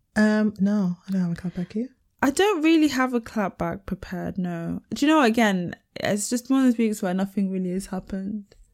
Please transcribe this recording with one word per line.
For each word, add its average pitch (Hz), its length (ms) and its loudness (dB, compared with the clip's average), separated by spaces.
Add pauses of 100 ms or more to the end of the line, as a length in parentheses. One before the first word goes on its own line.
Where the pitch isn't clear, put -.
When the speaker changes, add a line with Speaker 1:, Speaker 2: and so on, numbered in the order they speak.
(160)
Speaker 1:
Um, 214 420 2
no, 196 380 2 (120)
I 190 40 -4
don't 190 80 0
have 175 120 0
a - 20 -2
clapback. 175 420 -8
You? 240 120 -4 (340)
Speaker 2:
I 269 80 4
don't 370 340 2
really 320 240 6
have 254 260 0
a 240 60 0
clapback 185 640 -4
prepared, 175 520 -6
no. 170 420 -4 (120)
Do 247 140 0
you 311 60 6
know, 311 100 6
again, 214 540 2 (180)
it's - 340 -2
just 247 220 -4
one 269 100 4
of 262 60 4
those 240 120 4
weeks 214 240 0
where 185 120 -2
nothing 196 380 -2
really 185 180 -4
has 190 160 -4
happened. 196 600 -8 (280)